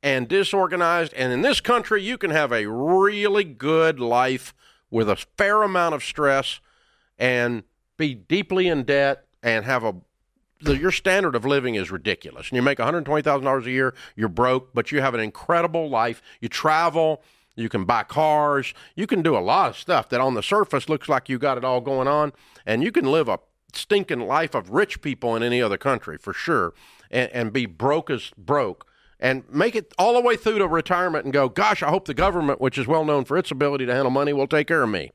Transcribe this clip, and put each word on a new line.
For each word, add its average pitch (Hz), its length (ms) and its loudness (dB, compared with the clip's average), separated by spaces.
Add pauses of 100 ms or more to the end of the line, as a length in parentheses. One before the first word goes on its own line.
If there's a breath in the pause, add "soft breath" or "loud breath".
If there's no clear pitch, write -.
and 131 260 0
disorganized, 175 840 0
and 127 180 -2
in 127 100 0
this 269 180 2
country, 220 420 0
you 233 140 -6
can 196 140 -4
have 151 220 0
a 110 140 0
really 196 800 2
good 156 560 0
life 123 540 0 (360 soft breath)
with 113 200 2
a 95 60 2
fair 208 460 0
amount 180 320 0
of 135 80 -6
stress 139 580 -2 (580)
and 120 460 0 (340)
be 156 160 -2
deeply 185 520 -2
in 156 180 0
debt 139 420 0 (160)
and 113 240 0
have 127 180 0
a, 107 100 -2 (680)
the, 151 160 0
your 165 120 2
standard 185 440 0
of 113 100 -2
living 131 300 0
is 95 160 -4
ridiculous. 85 580 -8
And 127 80 -2
you 123 60 2
make 139 160 2
a 117 60 0
hundred 156 200 -2
twenty 151 160 0
thousand 143 240 0
dollars 135 220 0
a 127 40 -6
year, 127 240 0 (220 loud breath)
you're 107 140 0
broke, 127 420 0
but 117 180 -2
you 143 120 0
have 135 100 2
an 117 80 -2
incredible 165 680 -2
life. 117 320 -2 (180 loud breath)
You 117 80 -6
travel, 156 760 2 (320 soft breath)
you 113 140 -6
can 101 160 -2
buy 110 200 0
cars, 147 680 0 (240 loud breath)
you 196 100 -4
can 202 140 0
do 156 160 2
a - 20 4
lot 131 300 2
of 107 80 -8
stuff 151 320 0
that 123 140 0
on 131 100 2
the 110 100 -2
surface 196 460 0
looks 156 220 -2
like 135 180 0
you 131 100 -4
got 131 200 0
it 120 60 -8
all 127 180 0
going 131 260 -2
on, 147 240 0 (320 soft breath)
and 113 180 0
you 190 80 0
can 339 140 0
live 139 240 2
a 95 100 0 (360)
stinking 185 460 0
life 143 340 -2
of 92 160 -4
rich 185 320 -2
people 120 340 -4
in 113 60 0
any 123 180 2
other 104 160 0
country, 120 400 -4
for - 160 -12
sure, 104 400 -2 (380 soft breath)
and, 123 220 -2
and 117 200 -4
be 120 140 -2
broke 123 420 -2
as 127 300 -6
broke, 107 480 -4 (360 soft breath)
and 131 280 0
make 185 260 0
it - 220 -8
all 220 160 4
the 247 60 4
way 240 160 2
through 220 220 -2
to 196 80 2
retirement 165 580 -2
and 135 100 -6
go, 139 160 4
"Gosh, 202 320 0
I 147 80 0
hope 190 160 0
the 147 80 -6
government, 170 460 0
which 131 180 -2
is 127 80 -2
well 156 180 2
known 147 220 0
for 143 100 -2
its 180 140 -2
ability 143 360 0
to 123 60 -2
handle 131 180 2
money, 143 220 2
will 139 140 2
take 147 220 2
care 160 140 2
of 117 60 2
me." 90 260 -4